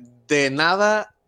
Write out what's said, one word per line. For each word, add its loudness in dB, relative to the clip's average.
de 0
nada 0